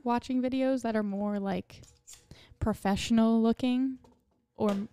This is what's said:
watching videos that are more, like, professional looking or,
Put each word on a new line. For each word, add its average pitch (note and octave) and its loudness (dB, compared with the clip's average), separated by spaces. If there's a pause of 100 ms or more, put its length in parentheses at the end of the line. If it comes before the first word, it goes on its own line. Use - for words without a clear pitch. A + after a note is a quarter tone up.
watching B3 -2
videos C4 0
that A3+ -2
are G#3+ 0
more, G3+ -2
like, F#3+ -6 (800)
professional A3+ 2
looking B3+ 0 (580)
or, G#3 0 (180)